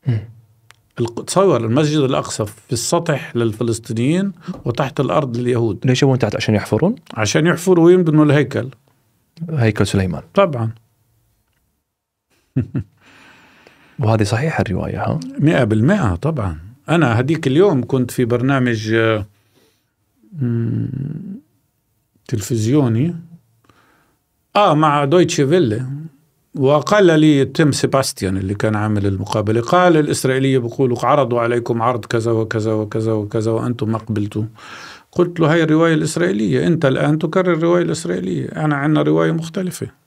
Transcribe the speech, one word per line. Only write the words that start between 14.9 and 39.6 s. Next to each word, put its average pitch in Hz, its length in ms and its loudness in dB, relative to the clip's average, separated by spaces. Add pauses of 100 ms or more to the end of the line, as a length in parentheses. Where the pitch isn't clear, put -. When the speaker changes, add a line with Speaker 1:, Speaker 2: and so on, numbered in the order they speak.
Speaker 1:
ها؟ - 160 -2 (200)
Speaker 2:
مئة 151 240 4
بالمئة 113 520 2
طبعا. 104 440 -4 (300)
أنا 139 300 2
هديك 139 280 -2
اليوم 135 400 2
كنت 123 240 -2
في 127 140 0
برنامج، 120 680 0
آه، 113 320 2 (1160)
مم... 117 480 -2 (1400)
تلفزيوني، 120 880 0 (1400)
آه، 202 180 4
مع 147 320 2
دويتشي 156 420 2
فيلي، 131 380 0 (680)
وقال 151 640 4
لي 147 260 4
تيم 151 260 2
سيباستيان 120 680 -2
اللي 98 160 -4
كان 107 220 -2
عامل 104 300 0
المقابلة، 104 560 -2
قال: 180 360 4
"الإسرائيلية 135 640 0
بيقولوا 120 460 -2
عرضوا 120 360 2
عليكم 117 400 -2
عرض 120 240 0
كذا 117 260 -2
وكذا 110 420 -2
وكذا 110 400 -2
وكذا 107 380 -2
وأنتم 117 400 -2
ما 113 60 -2
قبلتوا." 107 460 -4 (680)
قلت 175 280 -2
له: 160 140 2
"هاي 170 100 2
الرواية 160 300 2
الإسرائيلية، 165 760 0
أنت 165 180 0
الآن 147 340 2
تكرر 180 340 0
الرواية 170 300 2
الإسرائيلية، 170 640 -4
أنا 151 280 -2
عندنا 147 260 0
رواية 160 300 2
مختلفة." 165 560 -6 (200)